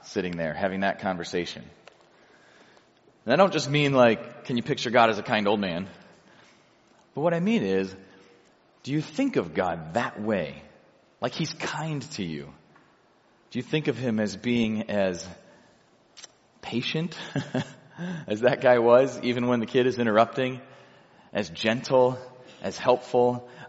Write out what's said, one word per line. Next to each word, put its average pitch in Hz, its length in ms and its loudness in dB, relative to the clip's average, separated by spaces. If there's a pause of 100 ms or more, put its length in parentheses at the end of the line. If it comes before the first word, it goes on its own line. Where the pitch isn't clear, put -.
sitting 90 340 -4
there 80 160 -4
having 95 280 -4
that 98 200 0
conversation? 87 640 -6 (1600)
And 113 80 2
I - 20 6
don't 185 180 6
just 139 160 -2
mean, 143 240 2
like, 120 520 4
can 123 120 -2
you 117 60 -2
picture 127 260 -4
God 117 200 6
as 104 100 0
a - 40 -6
kind 107 240 0
old 104 120 4
man? 92 280 -4 (1300)
But 139 60 -6
what 170 120 2
I 170 60 0
mean 196 240 2
is, 95 300 0 (920)
do 127 80 -8
you 151 100 0
think 262 340 -2
of 87 180 -2
God 82 400 -2
that 120 280 -4
way? 95 400 -2 (600)
Like 123 120 -4
he's 156 200 -6
kind 151 480 -8 (100)
to 104 120 -6
you? 76 220 -8 (1040)
Do 127 80 -6
you 120 40 -6
think 151 240 -2
of 127 100 0
him 117 220 -2
as 104 160 -2
being 110 540 0
as 92 380 -2 (1300)
patient 156 560 -6 (540)
<laughs> 170 560 -12
as 107 140 -4
that 127 200 2
guy 123 180 6
was, 123 440 6
even 123 240 0
when 123 120 2
the 110 60 -2
kid 123 200 2
is 123 140 0
interrupting? 120 640 2 (720)
As 98 160 -4
gentle, 127 680 2 (440)
as 98 160 -6
helpful? 123 680 2 (220)